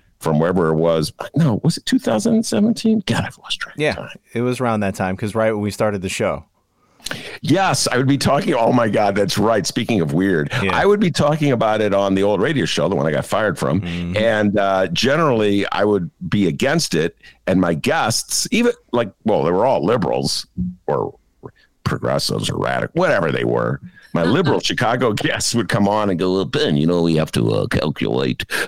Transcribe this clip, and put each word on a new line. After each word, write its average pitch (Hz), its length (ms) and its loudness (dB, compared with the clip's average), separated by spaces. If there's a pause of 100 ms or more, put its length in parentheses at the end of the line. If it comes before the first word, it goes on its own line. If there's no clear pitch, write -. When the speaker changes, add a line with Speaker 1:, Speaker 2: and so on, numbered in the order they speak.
(200)
Speaker 1:
from 80 180 0
wherever 85 320 2
it 80 60 2
was. 80 360 2 (240)
No, 143 280 2
was - 140 2
it - 100 -12
two 262 100 2
thousand 226 380 0
and 226 100 2
seventeen? 220 640 2
God, - 180 0
I've - 140 -12
lost - 200 -10
track - 160 -10
of 143 60 -6
Speaker 2:
Yeah, 147 140 0
Speaker 1:
time. - 140 -12 (240)
Speaker 2:
it 117 80 -2
was 123 180 0
around 113 220 0
that 98 120 0
time, 95 240 -4
'cause 104 160 -4
right 110 180 2
when 104 120 -2
we 104 80 -2
started 101 320 -2
the 95 60 -4
show. 80 360 -2 (960)
Speaker 1:
Yes, 170 480 2
I 123 80 -2
would 127 100 2
be 139 100 2
talking. 147 360 0
Oh, 117 200 2
my 120 160 2
God, 101 260 2
that's 101 220 0
right. 104 280 2
Speaking 113 360 -2
of 76 100 0
weird, 82 380 2 (120)
Speaker 2:
Yeah. 196 140 0
Speaker 1:
I 151 100 2
would 208 140 4
be 180 120 2
talking 147 420 0
about 110 260 0
it 104 140 2
on 98 220 2
the 95 80 2
old 101 180 2
radio 131 240 0
show, 82 240 -2
the 95 80 0
one 69 100 0
I 78 40 0
got 71 140 -2
fired 95 320 0
from. 73 220 0
Speaker 2:
Mm-hmm. 87 380 -4
Speaker 1:
And, 107 420 2
uh, 95 280 2
generally, 117 840 2
I 98 140 2
would 98 240 0 (180)
be 101 200 2
against 131 480 0
it. 80 200 0 (300)
And 95 160 2
my 85 140 2
guests, 127 760 -2
even, 240 220 2 (180)
like, 120 180 0 (140)
well, 95 200 2
they 82 80 2
were 95 140 2
all 95 200 2
liberals 69 640 0 (400)
or 60 300 -2 (680)
progressives 60 640 -2
or - 80 -6
radical, 58 420 -2
whatever 110 320 0
they 60 140 -2
were. 58 340 -2 (340)
My 85 100 0
Speaker 2:
<laughs> 95 140 2
Speaker 1:
liberal 139 220 0
Chicago 120 540 0
guests - 420 -4
would 117 140 -2
come 104 180 2
on 104 220 0
and 87 100 -2
go, 92 140 0
"Well, 95 120 0
Ben, 139 300 0
you 73 120 2
know, 87 160 2
we 82 120 2
have - 180 0
to, 57 200 0
uh, 50 140 -2
calculate 64 760 -2 (240)